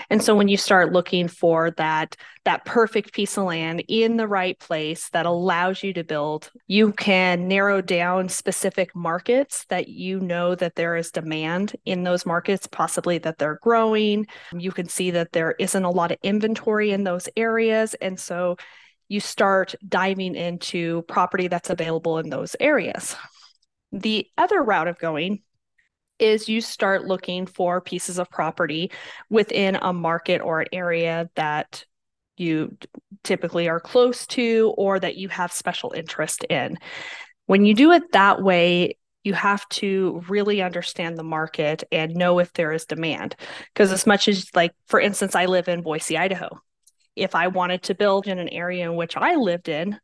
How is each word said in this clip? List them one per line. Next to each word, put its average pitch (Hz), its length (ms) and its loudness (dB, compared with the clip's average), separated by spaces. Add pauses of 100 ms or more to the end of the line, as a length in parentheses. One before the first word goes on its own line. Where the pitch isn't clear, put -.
And 214 140 2
so 214 120 4
when 208 140 6
you 196 80 4
start 180 380 4
looking 175 340 2
for 165 440 2
that, 156 440 -2 (300)
that 175 180 0
perfect 220 480 2
piece - 240 -4
of 202 80 0
land 165 440 -4
in 226 280 2
the 220 100 0
right 185 320 -2
place 160 520 -6
that 170 160 0
allows 180 560 0
you 196 100 -4
to 170 100 -6
build, 151 480 -6 (160)
you 208 280 4
can 185 520 2
narrow 196 360 2
down 180 480 0
specific - 680 -4
markets 180 720 -2
that 180 200 -4
you 185 300 -6
know 175 360 0
that 180 220 -4
there 170 200 -2
is 170 140 -4
demand 165 720 -4
in 180 200 -2
those 180 200 0
markets, 175 420 -2
possibly 170 520 -2
that 160 180 -6
they're 151 240 -2
growing. 214 640 2 (300)
You 180 160 -6
can 175 160 -6
see 180 220 -2
that 170 220 -2
there 165 260 0
isn't 190 260 0
a 175 60 2
lot 175 200 2
of - 120 -2
inventory 214 680 0
in 196 140 0
those 180 320 -4
areas. 226 640 0
And 185 180 -6
so 180 380 -4 (560)
you 208 60 -2
start 190 560 2 (140)
diving 190 480 -2
into 170 640 -4
property 180 460 0
that's 175 200 -4
available 165 500 -2
in 156 120 -6
those - 300 -6
areas. 247 560 0 (760)
The 214 340 -2 (140)
other 359 240 2
route 185 240 2
of 175 140 -6
going 165 420 -4 (800)
is 220 280 4
you 220 120 0
start 196 480 -2
looking 185 380 -4
for 180 340 -2
pieces 180 400 -8
of 180 100 -6
property 160 640 -4 (360)
within 202 460 2
a 185 180 -2
market 170 480 -2
or 160 200 -2
an - 120 -4
area 170 600 -2
that 151 500 -4 (520)
you 160 440 -2
t-, - 80 -20 (360)
typically 170 440 -2
are 165 120 -2
close 247 480 2
to 226 500 2
or 196 220 2
that 175 160 -4
you 190 120 -10
have 175 220 -4
special - 400 -6
interest - 540 -6
in. 151 340 -2 (680)
When 196 180 6
you 208 100 8
do 285 160 8
it 339 220 6
that 196 280 6
way, 175 560 4 (280)
you 202 80 0
have 202 380 0
to 190 580 -2
really 202 340 0
understand 175 560 -6
the 160 60 -10
market 156 640 -2
and 160 240 -2
know 180 240 4
if 175 140 2
there 160 180 0
is 160 160 -4
demand. 156 480 -4 (400)
'Cause 202 160 6
as 185 160 0
much 202 220 6
as, 190 260 0
like, 175 160 4 (160)
for - 140 4
instance, 196 340 0
I 180 120 2
live 185 200 2
in 175 160 -2
Boise, 160 340 -4
Idaho. 175 440 -4 (560)
If 185 180 -4
I 170 140 2
wanted 180 340 -2
to 196 120 -4
build 196 340 2
in 185 100 -4
an 175 100 -6
area 175 400 -6
in 170 60 -4
which 170 220 -6
I 302 180 2
lived 190 340 0
in, 170 360 -4